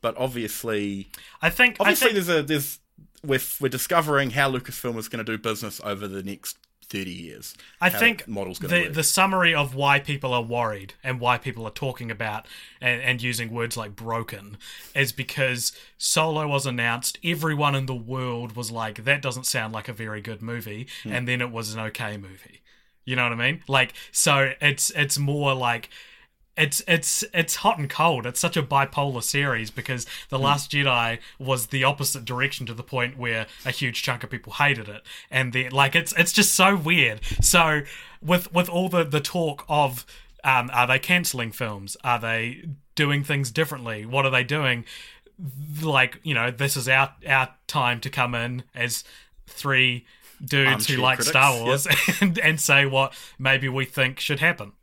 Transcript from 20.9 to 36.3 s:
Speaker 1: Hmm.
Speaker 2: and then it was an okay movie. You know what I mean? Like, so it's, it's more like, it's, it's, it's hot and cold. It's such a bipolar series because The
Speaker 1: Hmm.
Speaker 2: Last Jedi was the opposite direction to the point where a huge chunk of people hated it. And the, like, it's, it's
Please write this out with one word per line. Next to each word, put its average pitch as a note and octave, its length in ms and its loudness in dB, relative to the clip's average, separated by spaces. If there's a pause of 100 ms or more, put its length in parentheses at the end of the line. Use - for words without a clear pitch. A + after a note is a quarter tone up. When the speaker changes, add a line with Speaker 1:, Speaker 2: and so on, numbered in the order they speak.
Speaker 1:
Hmm. A2 120 -8
Speaker 2:
and B2 140 -2
then B2 140 0
it B2 100 -4
was A2+ 220 -6
an A2 60 -6
okay G#2+ 380 -6
movie. G2 440 -18 (420)
You B2+ 120 -4
know B2 80 2
what A#2+ 100 2
I A#2+ 180 0
mean? E3+ 160 -6
Like, C3 260 2 (180)
so C3+ 400 4 (100)
it's, C#3+ 300 2
it's C#3+ 280 0
more C#3+ 340 0
like, B2 360 -2 (680)
it's, D3+ 300 2
it's, E3+ 360 2 (120)
it's E3+ 220 0
hot G#3 200 2
and D3 100 -2
cold. D3 380 2
It's B2 140 -4
such F3 180 0
a D#3 60 2
bipolar C#3 580 0
series B2 480 0
because A#2+ 380 -6 (220)
The C3+ 100 -2
Speaker 1:
Hmm. C3+ 60 0
Speaker 2:
Last C#3 260 2
Jedi A#2+ 480 2 (180)
was B2+ 300 -2
the C3 160 0
opposite C3+ 420 0
direction B2+ 400 -2
to A2+ 80 -8
the A2+ 80 -10
point B2 360 -4
where A#2 280 -4 (180)
a C3 60 -4
huge B2 320 -2
chunk B2 220 -4
of - 80 -10
people A#2+ 220 -10
hated B2 360 0
it. G#2 140 -14 (260)
And B2+ 240 0
the, B2+ 160 0
like, C3+ 260 4
it's, E3 180 2
it's E3+ 200 4